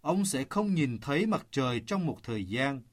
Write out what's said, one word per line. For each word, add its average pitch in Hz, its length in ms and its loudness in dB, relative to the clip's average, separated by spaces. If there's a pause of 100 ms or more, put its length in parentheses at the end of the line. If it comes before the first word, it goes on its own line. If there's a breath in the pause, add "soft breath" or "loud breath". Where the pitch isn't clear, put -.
Ông 185 240 2
sẽ 135 240 -2
không 202 260 0
nhìn 127 240 2
thấy 143 260 0
mặt 208 260 0
trời 123 280 0
trong 180 260 -2
một 127 180 -2
thời 107 220 -4
gian. 131 360 -2 (120)